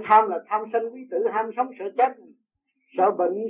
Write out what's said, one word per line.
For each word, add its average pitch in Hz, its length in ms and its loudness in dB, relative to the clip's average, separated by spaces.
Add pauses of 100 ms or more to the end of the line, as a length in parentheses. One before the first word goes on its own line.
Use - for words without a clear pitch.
tham 214 240 6
là 170 180 -6
tham 214 160 -2 (100)
sân 233 220 -2
quý 262 160 -18
tử, 196 220 0
ham 220 240 -4
sống 254 220 -2
sợ 190 60 -10 (140)
chết, 254 260 2 (720)
sợ 190 140 4
bệnh, 185 400 -2